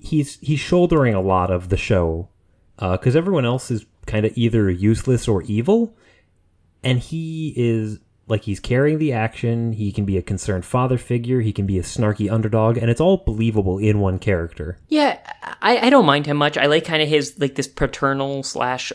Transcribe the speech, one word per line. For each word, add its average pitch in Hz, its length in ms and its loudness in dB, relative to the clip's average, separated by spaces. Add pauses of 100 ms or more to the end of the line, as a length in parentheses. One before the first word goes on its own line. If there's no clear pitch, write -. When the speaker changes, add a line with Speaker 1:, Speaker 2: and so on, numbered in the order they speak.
Speaker 1:
he's, 151 380 -4
he's 143 200 -2
shouldering 165 540 2
a 95 60 0
lot 92 300 2
of 90 180 -2
the 95 80 0
show, 87 520 -2 (500)
uh, 92 180 -2
'cause 127 180 0
everyone 165 300 2
else 123 260 -4
is 113 160 -4 (200)
kinda 107 280 0
either 113 360 2
useless 107 580 0
or 98 140 0
evil, 190 540 0 (880)
and 127 160 2
he 160 580 -6
is, 113 440 -2 (260)
like, 107 160 -2
he's 98 160 -6
carrying 143 400 0
the 151 140 0
action, 117 640 -2
he 104 180 -4
can 104 120 -2
be 98 120 0
a 90 60 0
concerned 95 420 -4
father 127 340 0
figure, 123 440 -2
he 107 100 0
can 98 140 -2
be 95 120 0
a 90 40 -2
snarky 107 500 0
underdog, 110 460 2
and 113 120 0
it's 117 100 0
all 185 240 4
believable 107 540 0
in 104 220 2
one 92 180 0
character. 85 600 -4 (100)
Speaker 2:
Yeah, 294 300 2 (420)
I, 233 260 2
I 254 40 6
don't 262 160 8
mind 147 200 4
him 147 120 0
much. 147 180 0
I 139 100 2
like 156 180 4
kinda 156 200 0
his, 147 340 0
like, 139 160 -2
this 131 140 -4
paternal 139 720 -2
slash - 520 -4